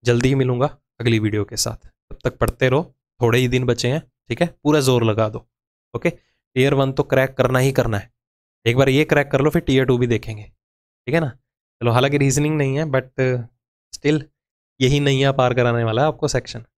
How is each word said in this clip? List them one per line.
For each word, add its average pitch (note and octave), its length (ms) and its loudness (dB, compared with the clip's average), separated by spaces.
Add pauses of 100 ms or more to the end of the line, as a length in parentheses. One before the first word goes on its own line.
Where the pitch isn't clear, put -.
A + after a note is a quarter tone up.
जल्दी A#2+ 260 2
ही C#3 60 2
मिलूँगा B2+ 420 0 (220)
अगली A#2 200 2
वीडियो G#2 260 -2
के - 120 -14
साथ, - 300 -8 (240)
तब - 120 -16
तक B2 140 -6
पढ़ते B2+ 320 0
रहो, C#3 140 0 (380)
थोड़े A#2+ 180 2
ही B2+ 80 0
दिन B2+ 180 0
बचे B2 260 -2
हैं, D3+ 80 -2 (300)
ठीक A#2 120 -4
है, E3+ 60 0 (160)
पूरा D3+ 160 4
जोर B2+ 240 2
लगा A2 260 0
दो। - 160 -12 (480)
ओके, - 160 -2
टियर - 640 -2
वन C3+ 180 0
तो C3+ 120 0
क्रैक C3 300 0
करना B2+ 260 0
ही C3+ 120 2
करना A#2 260 0
है, - 140 -10 (540)
एक A#2 120 0
बार C3+ 120 4
ये C3+ 160 4
क्रैक C#3+ 260 0
कर C3+ 100 0
लो D3 80 2
फिर E3 120 0
टियर C3 240 2
टू B2+ 120 2
भी B2 100 0
देखेंगे, A2 360 -4
ठीक - 680 -14
है E3 80 2
ना। D3 80 -4
चलो, - 600 -6
हालांकि C3+ 260 2
रीजनिंग C#3+ 400 0
नहीं C3+ 200 -2
है D#3 80 -4
but C3 240 -4 (840)
still D3 280 -2 (560)
यही C3 200 2
नैया C#3 320 2
पार B2+ 220 0
कराने A#2+ 300 0
वाला A2+ 180 -2
है D3+ 60 2
आपको D#3 200 -4
सेक्शन। A#2 380 -6 (120)